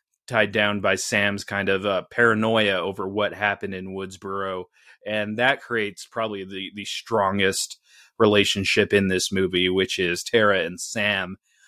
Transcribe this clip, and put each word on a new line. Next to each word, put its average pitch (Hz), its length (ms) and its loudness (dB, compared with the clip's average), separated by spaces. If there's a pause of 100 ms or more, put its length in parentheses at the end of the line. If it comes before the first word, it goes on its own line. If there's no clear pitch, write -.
(280)
tied 107 240 2
down 104 300 0
by 98 140 2
Sam's 101 480 -2
kind 101 260 -4
of, 98 160 0
uh, 92 240 0
paranoia 110 720 2
over 95 260 -4
what 101 260 -2
happened 98 420 -2
in 92 180 -10
Woodsboro. 95 680 -8 (420)
And 107 320 -4
that 131 240 2
creates 104 460 -6
probably 107 380 -6
the, 95 280 -10
the 101 120 -12
strongest 98 920 0 (400)
relationship 104 760 4
in 101 140 4
this 92 240 0
movie, 92 380 2
which 92 300 0
is 87 240 0
Tara 104 380 4
and 87 180 -6
Sam, 98 580 -4 (300)